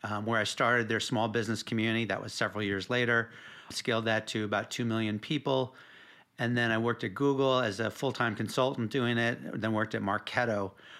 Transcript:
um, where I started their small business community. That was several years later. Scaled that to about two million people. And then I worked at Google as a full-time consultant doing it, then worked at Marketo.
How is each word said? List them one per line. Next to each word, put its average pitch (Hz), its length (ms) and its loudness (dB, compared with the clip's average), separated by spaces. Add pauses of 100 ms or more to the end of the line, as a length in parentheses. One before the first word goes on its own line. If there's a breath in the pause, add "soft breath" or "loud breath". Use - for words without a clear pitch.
um, 104 240 -4
where 113 140 2
I 104 40 2
started 120 440 2
their 113 100 2
small 113 300 0
business 110 340 -2
community. 113 440 0
That 98 140 -2
was 107 120 -8
several 107 320 -2
years 98 260 -2
later. 120 400 2 (400 loud breath)
Scaled 113 360 -2
that 110 220 2
to 110 160 -2
about 104 280 -2
two 120 140 -2
million 110 340 0
people. 131 560 0 (640 loud breath)
And 120 180 2
then 117 140 4
I 110 60 4
worked 117 260 0
at 98 100 -6
Google 135 460 4
as 107 180 0
a 110 140 0
full-time 120 420 0
consultant 117 560 0
doing 120 280 2
it, - 420 -2
then 110 120 0
worked 107 220 0
at 107 80 -4
Marketo. 104 720 0 (280 loud breath)